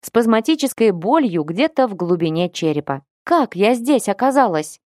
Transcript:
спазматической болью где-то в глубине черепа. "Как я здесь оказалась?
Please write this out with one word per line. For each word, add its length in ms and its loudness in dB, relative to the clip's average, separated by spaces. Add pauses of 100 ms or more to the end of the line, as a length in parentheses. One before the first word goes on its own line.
спазматической 880 2
болью 520 0
где-то 440 0
в 80 -8
глубине 540 0
черепа. 540 -4 (200)
"Как 320 0
я 200 2
здесь 340 0
оказалась? 720 0 (140)